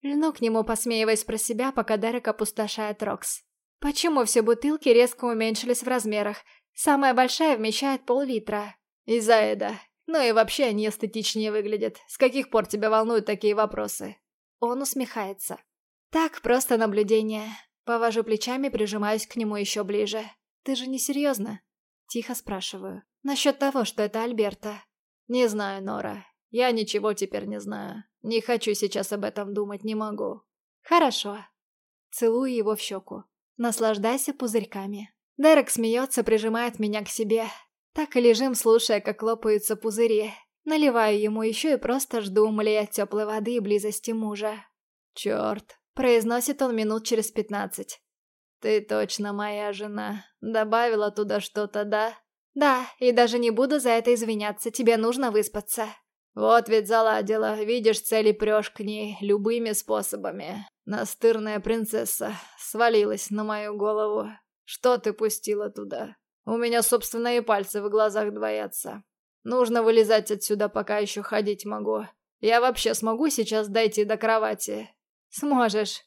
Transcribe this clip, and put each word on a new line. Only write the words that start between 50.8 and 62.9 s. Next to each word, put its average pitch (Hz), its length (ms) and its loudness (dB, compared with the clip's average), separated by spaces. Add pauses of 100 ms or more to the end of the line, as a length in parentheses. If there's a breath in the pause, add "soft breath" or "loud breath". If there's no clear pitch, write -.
туда 208 300 -2
что-то, 208 460 -4
да?» 214 280 0 (400)
«Да, 269 320 4 (140)
и 247 120 4
даже 240 280 6
не 233 120 2
буду 262 280 2
за 247 100 0
это 233 240 4
извиняться, 214 580 -2
тебе 226 260 4
нужно 240 340 0
выспаться». 208 560 -2 (480)
«Вот 220 340 4
ведь 214 180 4
заладила, 220 760 2
видишь 220 380 2
цель 220 280 2
и 214 40 4
прёшь 214 360 0
к - 120 -14
ней 208 400 -8
любыми 214 500 0
способами. 202 960 -6 (180)
Настырная 214 760 0
принцесса 220 760 -4 (240 loud breath)
свалилась 214 720 0